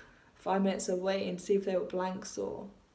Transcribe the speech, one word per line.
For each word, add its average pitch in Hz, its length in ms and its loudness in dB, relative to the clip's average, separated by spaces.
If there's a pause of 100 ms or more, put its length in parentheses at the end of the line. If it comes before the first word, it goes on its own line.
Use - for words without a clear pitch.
(360)
Five 196 280 2
minutes 190 260 2
of 185 100 2
waiting 190 380 -2
to - 60 -10
see 202 120 4
if 196 100 2
they 185 100 0
were 175 100 2
blanks 185 520 -4
or 196 300 -6 (280)